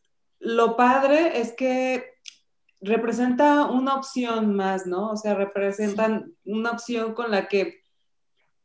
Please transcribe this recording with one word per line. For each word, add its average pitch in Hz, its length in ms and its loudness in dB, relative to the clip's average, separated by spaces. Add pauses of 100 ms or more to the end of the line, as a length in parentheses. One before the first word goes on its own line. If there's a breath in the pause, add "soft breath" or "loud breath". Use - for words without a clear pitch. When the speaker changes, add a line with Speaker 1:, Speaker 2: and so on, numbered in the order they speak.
(400)
Speaker 1:
lo 226 380 2
padre 269 640 4
es - 120 -6
que 254 520 -2 (760)
representa 247 840 2
una 262 280 0
opción 233 600 -2
más, 190 320 -2
¿no? 190 240 -4
O 208 60 -6
sea, 208 180 -2
representan 202 1000 -2
Speaker 2:
Sí. - 20 -20 (100)
Speaker 1:
una 220 260 -4
opción 226 420 -6
con 233 180 -6
la 190 160 0
que, 185 360 -2 (800)